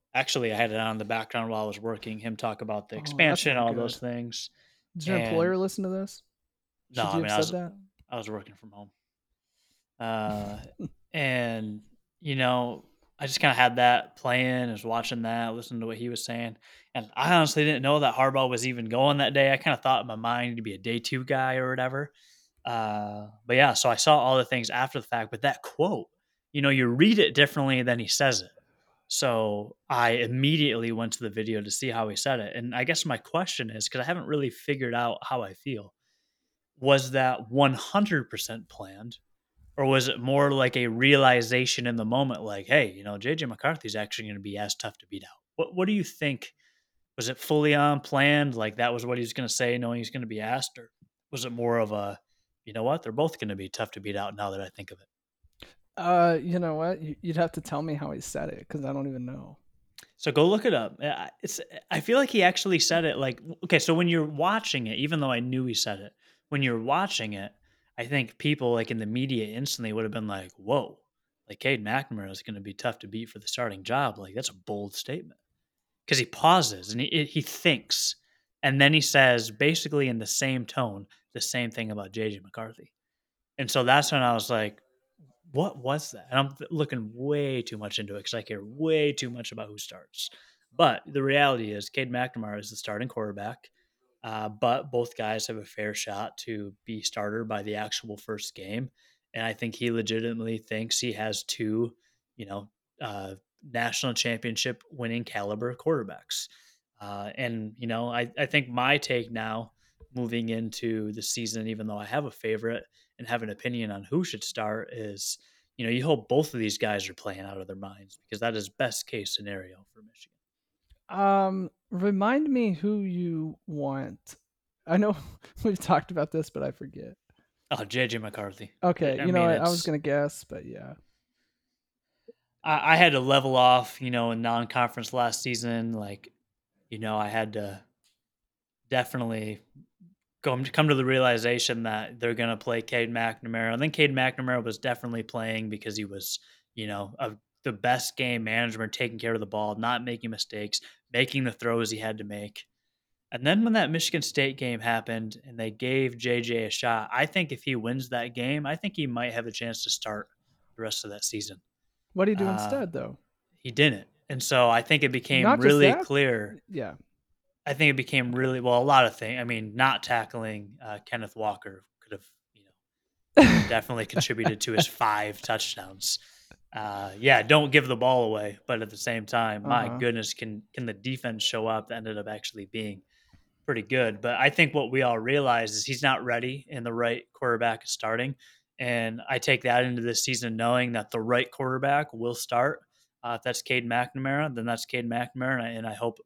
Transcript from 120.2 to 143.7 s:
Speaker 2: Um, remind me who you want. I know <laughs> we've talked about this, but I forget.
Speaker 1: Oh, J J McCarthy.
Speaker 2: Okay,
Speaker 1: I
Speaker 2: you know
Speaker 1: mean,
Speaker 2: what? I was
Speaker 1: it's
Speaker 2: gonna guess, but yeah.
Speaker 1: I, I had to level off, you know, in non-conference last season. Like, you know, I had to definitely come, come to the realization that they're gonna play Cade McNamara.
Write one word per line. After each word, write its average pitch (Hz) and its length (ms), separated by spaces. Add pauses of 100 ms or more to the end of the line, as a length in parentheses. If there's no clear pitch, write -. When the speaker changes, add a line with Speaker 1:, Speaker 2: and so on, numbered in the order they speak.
Speaker 2:
Um, 190 640 (180)
remind 208 600
me 240 240
who 202 280
you 175 640
want. 139 680 (500)
I 170 100
know 208 180 (240)
<laughs> - 240
we've 202 160
talked 160 320
about 156 200
this, 160 180
but 135 140
I 135 80
forget. - 440 (560)
Speaker 1:
Oh, 113 140
J 123 220
J 117 100
McCarthy. 104 560 (100)
Speaker 2:
Okay, 160 360
Speaker 1:
I 143 60
Speaker 2:
you 180 60
know 175 120
Speaker 1:
mean, 170 60
Speaker 2:
what? 160 80
I 170 120
was 175 120
Speaker 1:
it's - 20
Speaker 2:
gonna 151 160
guess, 143 440
but 143 220
yeah. 131 300 (1700)
Speaker 1:
I, 156 300
I - 20
had 165 180
to 135 60
level 131 360
off, 123 460
you 127 100
know, 117 200
in 113 100
non-conference 117 720
last 120 280
season. 117 520
Like, 101 400 (560)
you 110 100
know, 110 180
I 107 120
had 110 240
to 101 300 (1080)
definitely 113 720 (800)
come, 131 220
come 156 240
to 143 60
the 131 100
realization 120 800
that 110 360
they're 117 160
gonna 117 220
play 117 240
Cade 117 300
McNamara. 113 640